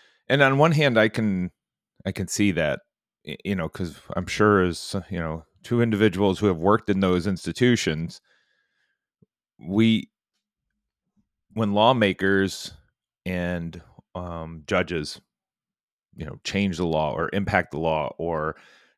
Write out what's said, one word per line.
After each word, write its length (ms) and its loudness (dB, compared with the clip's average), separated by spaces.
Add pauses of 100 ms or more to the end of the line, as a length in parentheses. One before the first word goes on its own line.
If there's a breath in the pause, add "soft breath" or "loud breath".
(300 soft breath)
and 120 2
on 160 4
one 140 4
hand, 260 2
I 120 4
can, 420 -2 (540)
I 80 -2
can 140 -6
see 240 2
that, 280 0 (460)
y-, 180 -12
you 120 -4
know, 120 -4
'cause 320 -8 (160)
I'm 120 -6
sure 360 4
as, 320 -4 (140)
you 100 -6
know, 260 -6 (180)
two 180 0
individuals 580 2
who 80 0
have 100 2
worked 320 2
in 120 0
those 260 2
institutions, 920 -2 (1400)
we, 520 2 (1400)
when 200 0
lawmakers 1000 2 (520)
and, 560 -6 (340)
um, 520 -12
judges, 540 -2 (920)
you 100 -12
know, 180 -14
change 340 -2
the 80 -2
law 280 0
or 200 -4
impact 380 -2
the 80 -6
law 380 -2
or 380 -4 (420 soft breath)